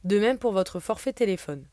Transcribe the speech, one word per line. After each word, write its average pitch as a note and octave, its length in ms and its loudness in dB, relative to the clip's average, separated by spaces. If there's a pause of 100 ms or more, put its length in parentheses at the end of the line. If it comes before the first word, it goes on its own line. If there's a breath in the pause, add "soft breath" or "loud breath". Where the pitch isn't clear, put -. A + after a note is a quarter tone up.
De G3+ 120 4
même A3 200 4
pour A3+ 160 0
votre F#3 260 0
forfait A3 320 -4
téléphone. F3 600 -2